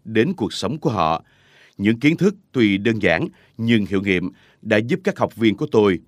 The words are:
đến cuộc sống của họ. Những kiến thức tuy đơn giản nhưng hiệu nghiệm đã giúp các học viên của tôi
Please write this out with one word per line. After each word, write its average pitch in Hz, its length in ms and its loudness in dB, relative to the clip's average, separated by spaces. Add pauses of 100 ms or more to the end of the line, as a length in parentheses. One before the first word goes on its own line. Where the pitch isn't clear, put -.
đến 110 320 0
cuộc 98 160 -4
sống - 260 -6
của 143 120 -2
họ. 82 340 -2 (520)
Những 110 240 0
kiến 156 160 2
thức 196 180 0 (180)
tuy 104 260 2
đơn 107 240 -2
giản 92 260 0 (300)
nhưng 113 280 0
hiệu 98 160 -4
nghiệm 92 280 -2 (320)
đã 107 140 0
giúp 123 280 -2
các 190 140 -4
học 107 180 -2
viên 110 200 2
của 151 100 -6
tôi 101 420 2